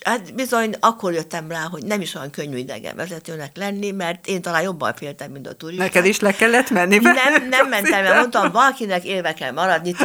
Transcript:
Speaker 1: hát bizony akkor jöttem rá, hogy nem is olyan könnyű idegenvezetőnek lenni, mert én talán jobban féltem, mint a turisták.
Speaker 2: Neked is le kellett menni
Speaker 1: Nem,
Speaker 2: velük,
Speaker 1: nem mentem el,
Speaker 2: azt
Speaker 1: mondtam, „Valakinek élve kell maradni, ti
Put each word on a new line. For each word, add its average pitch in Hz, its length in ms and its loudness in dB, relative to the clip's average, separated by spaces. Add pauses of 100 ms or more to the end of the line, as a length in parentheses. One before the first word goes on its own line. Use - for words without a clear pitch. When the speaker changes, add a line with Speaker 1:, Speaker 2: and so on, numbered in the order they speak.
Speaker 1:
hát 208 300 -4
bizony 226 460 -2
akkor 226 320 2
jöttem 160 360 -6
rá, 165 140 -6
hogy 165 220 -8
nem 208 160 -2
is 160 140 -6
olyan 143 160 -10
könnyű 147 260 -8
idegenvezetőnek 143 1000 -10
lenni, 202 340 -6
mert 180 360 -6
én 185 160 -4
talán 170 200 0
jobban 147 320 -4
féltem, 143 360 -12
mint 135 160 -14
a - 80 -12
turisták. 180 380 -6
Speaker 2:
Neked 180 160 4
is 208 120 0
le 202 140 2
kellett 233 360 4
menni 190 280 4
Speaker 1:
Nem, 233 160 6
Speaker 2:
velük, 262 340 2
Speaker 1:
nem 262 200 4
mentem 208 360 2
el, 185 60 4
Speaker 2:
azt 185 100 6
Speaker 1:
mondtam, 226 320 2
„Valakinek 220 520 2
élve 175 300 -2
kell 131 180 -6
maradni, 175 400 0
ti 175 120 0